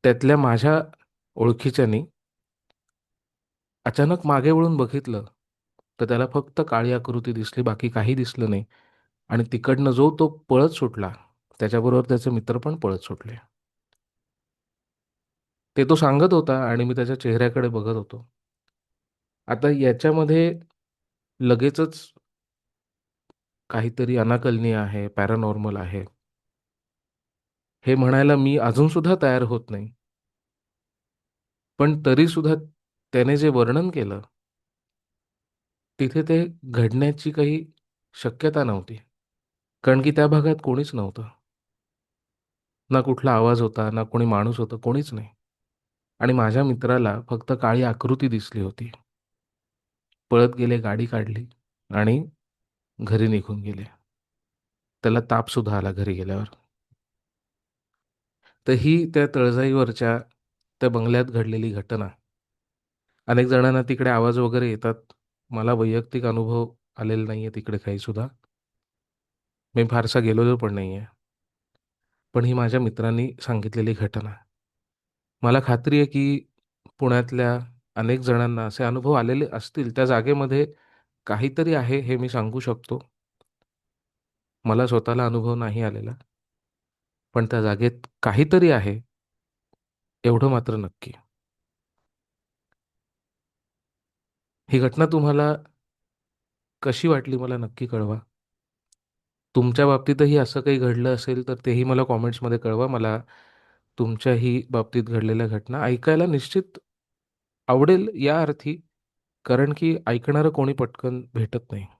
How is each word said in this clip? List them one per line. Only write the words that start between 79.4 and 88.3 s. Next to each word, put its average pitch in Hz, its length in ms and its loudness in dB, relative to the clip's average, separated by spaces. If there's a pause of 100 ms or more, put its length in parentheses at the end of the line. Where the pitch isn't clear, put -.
असतील. 117 440 -8
त्या 131 80 2
जागेमध्ये 135 720 0 (520)
काहीतरी 139 480 -2
आहे 131 240 0
हे 127 180 -2
मी 123 120 -4
सांगू 117 320 -4
शकतो. - 500 -8 (1500)
मला 117 220 2
स्वतःला 120 400 0
अनुभव 117 280 -2
नाही 113 280 -6
आलेला, 107 280 -6 (1200)
पण 113 120 0
त्या 110 160 -2
जागेत 113 440 -2 (160)
काहीतरी 156 480 4